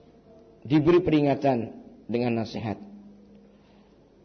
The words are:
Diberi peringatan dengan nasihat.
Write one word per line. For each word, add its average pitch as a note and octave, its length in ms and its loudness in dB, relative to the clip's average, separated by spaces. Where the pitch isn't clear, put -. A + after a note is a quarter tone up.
Diberi D#3 340 4
peringatan C#3 800 0
dengan A#2 400 -2
nasihat. G2 320 -8